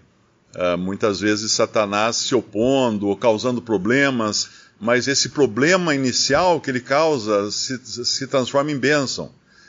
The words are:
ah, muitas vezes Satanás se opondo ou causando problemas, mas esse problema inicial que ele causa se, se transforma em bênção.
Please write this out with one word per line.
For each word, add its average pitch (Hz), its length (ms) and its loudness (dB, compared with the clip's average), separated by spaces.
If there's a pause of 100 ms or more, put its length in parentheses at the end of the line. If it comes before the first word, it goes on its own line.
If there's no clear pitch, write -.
(540)
ah, 87 220 0
muitas 95 420 -2
vezes 104 320 0
Satanás 107 640 0
se - 180 -4
opondo 117 760 0
ou 98 80 0
causando 113 440 0
problemas, 113 920 0 (280)
mas 120 300 0
esse 135 220 0
problema 147 640 2
inicial 139 680 2
que - 100 -4
ele 127 80 -4
causa 117 720 0
se, 120 540 -8
se - 240 -4
transforma 139 420 0
em 143 80 -4
bênção. 131 540 0 (360)